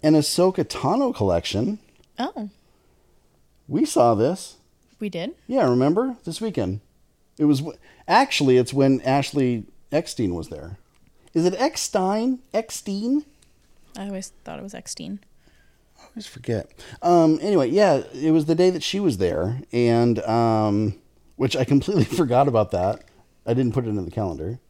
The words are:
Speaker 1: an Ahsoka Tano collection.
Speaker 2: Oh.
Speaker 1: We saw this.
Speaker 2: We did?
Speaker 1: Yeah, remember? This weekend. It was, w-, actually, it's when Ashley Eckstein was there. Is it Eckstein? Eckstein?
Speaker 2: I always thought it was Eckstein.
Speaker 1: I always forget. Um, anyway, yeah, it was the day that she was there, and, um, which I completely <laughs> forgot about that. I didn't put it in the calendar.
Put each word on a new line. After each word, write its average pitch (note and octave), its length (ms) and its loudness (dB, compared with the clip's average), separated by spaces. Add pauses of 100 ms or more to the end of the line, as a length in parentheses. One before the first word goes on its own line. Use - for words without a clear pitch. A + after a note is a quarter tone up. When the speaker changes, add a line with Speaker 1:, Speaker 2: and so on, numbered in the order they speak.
Speaker 1:
an D#3 100 6
Ahsoka F3 520 2
Tano A#3+ 500 -2
collection. G2+ 640 0 (380)
Speaker 2:
Oh. A#3 320 -6 (1160)
Speaker 1:
We - 180 0
saw A#2+ 280 4
this. B2+ 440 -2 (420)
Speaker 2:
We G#3+ 80 -8
did? F#3 280 -8 (120)
Speaker 1:
Yeah, A#3+ 220 2
remember? E3+ 560 0
This E3 160 -10
weekend. G#2+ 400 -4 (560)
It D3+ 80 0
was, C#3+ 140 4
w-, D3 180 -10 (320)
actually, D#3+ 480 4
it's B2 160 2
when C3+ 280 2
Ashley C3 640 0 (280)
Eckstein C3 440 -2
was D#2+ 140 -8
there. D#2+ 280 -14 (560)
Is E3 120 0
it F3+ 120 2
Eckstein? A3 840 -2 (140)
Eckstein? A3+ 720 -4 (720)
Speaker 2:
I G3 100 -10
always F#3+ 240 -10 (120)
thought - 160 -14
it - 40 -14
was G3+ 100 -16
Eckstein. - 460 -12 (920)
Speaker 1:
I - 60 -20
always G#3+ 120 -16
forget. - 440 -6 (300)
Um, E3 400 4
anyway, D#3+ 280 2
yeah, E3 340 4 (100)
it C#3+ 180 -2
was D#3 140 4
the D#3+ 100 0
day F3+ 160 4
that E3+ 120 -6
she - 160 -4
was D#3+ 200 0
there, F#2+ 420 -2 (100)
and, A#2 520 2
um, A2 720 0 (400)
which C3 200 -2
I C3 80 0
completely C#3+ 400 2
<laughs> - 140 -2
forgot C#3 300 2
about A#2 240 2
that. F#2 320 -2 (420)
I A#2 80 -2
didn't A#2+ 200 0
put B2+ 120 -2
it A2 40 -6
in G#2 140 -4
the - 80 -10
calendar. F#2 480 -6 (100)